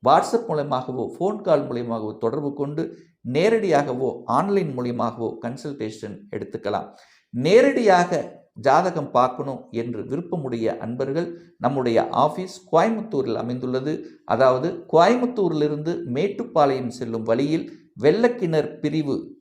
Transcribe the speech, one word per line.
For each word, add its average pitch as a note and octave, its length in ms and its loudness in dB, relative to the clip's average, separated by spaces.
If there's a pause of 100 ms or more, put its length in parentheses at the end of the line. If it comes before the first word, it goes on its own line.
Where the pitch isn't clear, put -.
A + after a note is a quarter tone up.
WhatsApp F3+ 420 4
மூலமாகவோ C3+ 560 -4 (100)
ஃபோன் G#3 320 -2
கால் C#3+ 220 4
மூலமாகவோ A#2 440 -6 (120)
தொடர்பு C#3+ 260 -2 (100)
கொண்டு D3 220 -4 (520)
நேரடியாகவோ D3+ 720 2 (280)
ஆன்லைன் F#3 400 0
மூலமாகவோ A#2+ 520 -4 (160)
கன்சல்டேஷன் A2+ 720 -10 (220)
எடுத்துக்கலாம். G#2 500 -6 (600)
நேரடியாக F#3+ 760 6 (460)
ஜாதகம் E3 500 2
பார்க்கணும் B2+ 420 2 (220)
என்று A2+ 300 -6
விருப்பமுடைய C3 760 -4
அன்பர்கள் C3+ 440 -4 (360)
நம்முடைய B2 420 2 (180)
ஆபீஸ் F3+ 300 -4 (160)
கோயம்புத்தூரில் D#3+ 720 0
அமைந்துள்ளது. B2+ 520 -4 (400)
அதாவது C3 360 4 (220)
கோயம்புத்தூரிலிருந்து E3 1040 2 (220)
மேட்டுப்பாளையம் C#3 840 0
செல்லும் A2+ 320 -4
வழியில் C#3+ 340 0 (380)
வெள்ளக்கிணர் F3 680 2 (140)
பிரிவு D3 340 -2 (220)